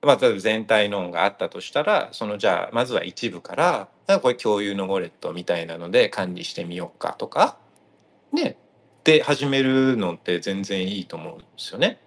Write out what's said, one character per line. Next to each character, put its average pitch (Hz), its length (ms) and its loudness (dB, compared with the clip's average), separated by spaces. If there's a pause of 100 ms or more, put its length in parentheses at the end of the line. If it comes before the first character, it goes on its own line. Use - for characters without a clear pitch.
ま 143 100 8
あ、 127 80 6
例 131 80 6
え 110 40 0
ば 98 60 -4
全 110 260 0
体 107 240 4
の 95 200 -4
が 85 140 0
あ 98 60 4
っ - 60 -20
た 90 140 -4
と 90 120 -12
し - 100 -14
た 147 100 0
ら、 208 300 2
そ - 160 -8
の、 104 100 -6
じ 104 100 0
ゃ 90 240 0
あ、 113 40 -4
ま 120 100 2
ず 123 80 -6
は 87 100 0
一 95 280 -6
部 87 100 -12
か - 140 -12
ら、 143 320 0 (180)
な 196 100 4
ん - 40 2
か - 20 -16
こ 131 60 2
れ 123 80 2
共 104 260 0
有 101 140 -2
の 98 100 -2
ウ 92 40 -6
ォ 98 100 2
レ 90 80 -4
ッ - 20 -10
ト 85 240 -10
み 87 120 -10
た 87 120 0
い 85 80 -4
な 82 140 -10
の 85 100 -10
で 113 200 4
管 92 260 -4
理 87 80 -10
し - 100 -10
て - 100 -8
み 87 120 -8
よ 87 180 -8
う - 60 -20
か - 180 -6
と - 100 -8
か、 - 300 0 (760)
ね、 320 240 -2 (480)
で、 156 160 8
始 143 240 0
め 135 160 2
る 131 360 4
の 90 160 -2
っ 87 40 -10
て 87 220 -2
全 98 240 -4
然 95 240 -4
い 98 140 -6
い 87 40 -10
と 85 120 -12
思 80 160 -12
う - 20 -16
ん - 40 -18
で - 60 -20 (120)
す - 160 -12
よ 98 40 -12
ね。 175 300 0